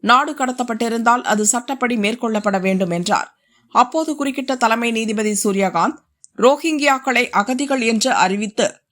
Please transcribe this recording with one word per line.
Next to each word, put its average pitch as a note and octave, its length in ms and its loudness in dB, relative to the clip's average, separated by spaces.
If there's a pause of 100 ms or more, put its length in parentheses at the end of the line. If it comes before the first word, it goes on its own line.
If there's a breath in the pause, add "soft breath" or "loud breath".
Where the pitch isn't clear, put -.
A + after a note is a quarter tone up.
நாடு C4+ 320 4
கடத்தப்பட்டிருந்தால் A#3 880 0
அது G#3+ 240 0
சட்டப்படி B3 500 -2
மேற்கொள்ளப்பட G#3 640 -2
வேண்டும் F#3+ 300 0
என்றார். F3 440 -2 (360)
அப்போது D#4 440 2
குறுக்கிட்ட C#4 420 -4
தலைமை A#3 340 0
நீதிபதி G#3+ 540 -2
சூரியகாந்த், F#3+ 520 0 (400)
ரோஹிங்கியாக்களை C4+ 960 2
அகதிகள் B3+ 500 -2
என்று A3+ 320 0
அறிவித்து G3+ 680 0 (120)